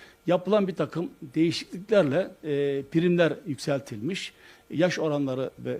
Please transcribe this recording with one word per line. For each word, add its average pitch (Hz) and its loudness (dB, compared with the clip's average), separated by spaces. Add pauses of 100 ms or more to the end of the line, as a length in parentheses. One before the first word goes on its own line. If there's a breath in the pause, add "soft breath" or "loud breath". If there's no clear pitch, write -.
(280 loud breath)
yapılan 185 2
bir 185 -6
takım 165 -4 (260)
değişikliklerle, 170 2 (120)
e, 143 -2
primler 170 4 (140)
yükseltilmiş, 139 -6 (360 loud breath)
yaş 165 0
oranları 139 -2
ve 123 -6